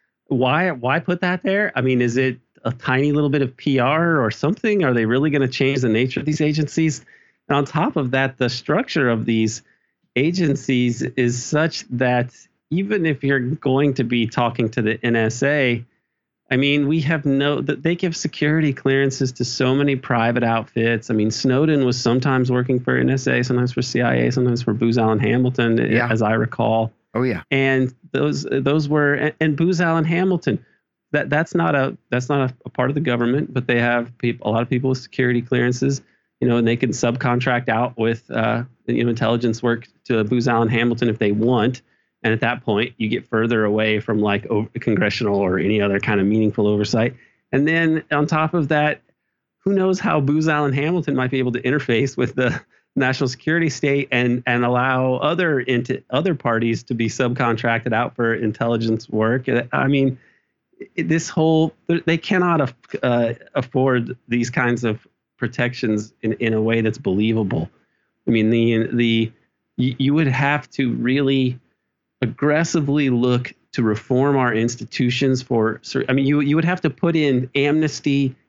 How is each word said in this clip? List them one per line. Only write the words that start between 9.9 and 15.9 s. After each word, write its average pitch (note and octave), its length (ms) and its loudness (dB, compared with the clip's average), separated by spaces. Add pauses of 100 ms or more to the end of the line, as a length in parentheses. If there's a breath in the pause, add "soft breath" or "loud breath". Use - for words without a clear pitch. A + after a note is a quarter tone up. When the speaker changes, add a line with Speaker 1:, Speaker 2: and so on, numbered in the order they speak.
Speaker 1:
agencies C3+ 840 0
is B2 420 -2
such D#3 460 -2
that B2 440 0 (360)
even G3 340 -2
if D3 180 -2
you're C#3 180 2
going C3+ 540 0
to C3 100 0
be A#2 220 0
talking A#2 440 -2
to - 120 -4
the A2 220 0
N A#2 100 2
S A2+ 280 0
A, C3 420 0 (680)